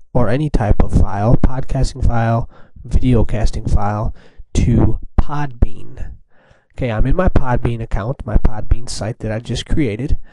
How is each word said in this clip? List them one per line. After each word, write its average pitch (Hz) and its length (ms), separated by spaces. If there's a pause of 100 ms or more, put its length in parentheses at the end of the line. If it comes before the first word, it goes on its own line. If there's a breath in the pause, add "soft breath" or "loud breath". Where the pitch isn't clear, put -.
(140)
or - 140
any 143 220
type 104 340
of 95 80
file, 98 460
podcasting 127 680
file, 117 440 (340 soft breath)
video 123 400
casting 110 420
file, 107 480 (420 soft breath)
to - 440 (200)
Podbean. 135 960 (580 soft breath)
Okay, 123 180
I'm 110 160
in 135 80
my 180 140
Podbean 120 520
account, 113 440
my 107 120
Podbean - 520
site 107 300
that 110 120
I 107 80
just - 260
created. 123 520 (160 soft breath)